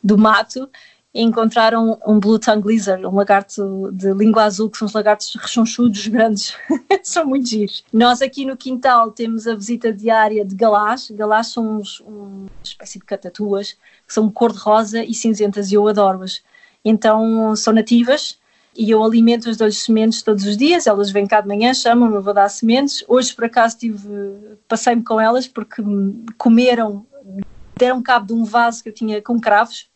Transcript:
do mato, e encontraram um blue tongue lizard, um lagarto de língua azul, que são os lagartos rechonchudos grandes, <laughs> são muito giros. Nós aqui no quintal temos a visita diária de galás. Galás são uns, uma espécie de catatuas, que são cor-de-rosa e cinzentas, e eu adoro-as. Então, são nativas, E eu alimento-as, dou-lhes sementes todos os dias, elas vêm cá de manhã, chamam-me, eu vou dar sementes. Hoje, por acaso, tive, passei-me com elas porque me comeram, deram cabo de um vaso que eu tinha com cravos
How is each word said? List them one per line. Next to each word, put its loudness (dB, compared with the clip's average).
do 4
mato, 2
e 0
encontraram 2
um 4
blue 2
tongue 0
lizard, 0
um -4
lagarto -2
de -2
língua 4
azul, -2
que -14
são -6
os -6
lagartos -2
rechonchudos -2
grandes, 0
<laughs> 0
são -4
muito -2
giros. -4
Nós 4
aqui -4
no -6
quintal 0
temos -6
a -2
visita -4
diária 0
de -10
galás. 0
Galás 0
são -4
uns, -14
uma -18
espécie -18
de -20
catatuas, -6
que -16
são 2
cor-de-rosa 0
e -6
cinzentas, -2
e 0
eu 4
adoro-as. 0
Então, 2
são 0
nativas, 2
E 0
eu 4
alimento-as, 2
dou-lhes 0
sementes 0
todos 0
os -2
dias, 2
elas 0
vêm 0
cá 2
de -8
manhã, 0
chamam-me, 2
eu -2
vou -2
dar 4
sementes. -2
Hoje, 2
por -6
acaso, 0
tive, -10
passei-me 0
com -2
elas 0
porque -12
me -4
comeram, 2
deram 2
cabo 0
de -4
um 0
vaso 0
que -14
eu -16
tinha -4
com -2
cravos 0